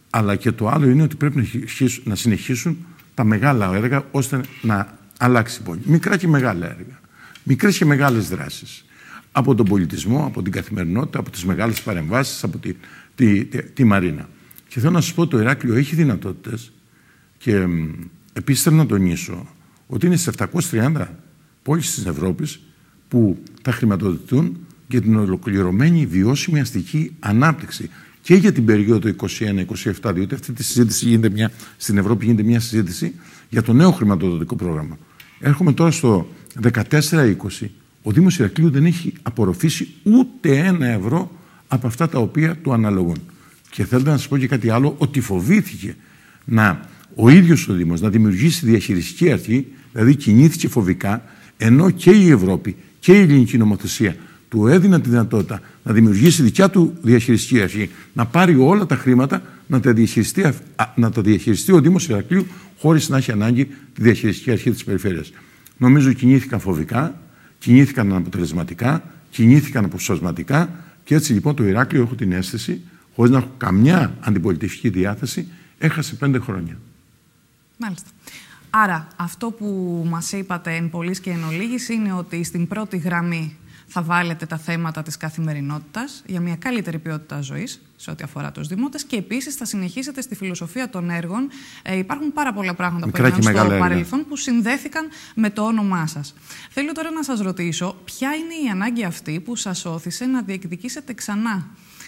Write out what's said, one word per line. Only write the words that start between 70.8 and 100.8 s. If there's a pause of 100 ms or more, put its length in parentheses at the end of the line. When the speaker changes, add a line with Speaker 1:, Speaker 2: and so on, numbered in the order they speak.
Speaker 1:
και
έτσι
λοιπόν
το
Ηράκλειο,
έχω
την
αίσθηση, (340)
χωρίς
να
έχω
καμιά
αντιπολιτευτική
διάθεση, (300)
έχασε
πέντε
χρόνια. (1000)
Speaker 2:
Μάλιστα. (600)
Άρα,
αυτό
που (420)
μας
είπατε
εν
πολλοίς
και
εν
ολίγης
είναι
ότι
στην
πρώτη
γραμμή (360)
θα
βάλετε
τα
θέματα
της
καθημερινότητας
για
μια
καλύτερη
ποιότητα
ζωής (140)
σε
ό,τι
αφορά
τους
δημότες
και
επίσης
θα
συνεχίσετε
στη
φιλοσοφία
των
έργων. (340)
Ε,
υπάρχουν
πάρα
πολλά
πράγματα
Speaker 1:
Μικρά
Speaker 2:
που
έγιναν
Speaker 1:
και
μεγάλα
Speaker 2:
στο
Speaker 1:
έργα.
Speaker 2:
παρελθόν
που
συνδέθηκαν (280)
με
το
όνομά
σας. (340)
Θέλω
τώρα
να
σας
ρωτήσω, (100)
ποια
είναι
η
ανάγκη
αυτή
που
σας
όθησε
να
διεκδικήσετε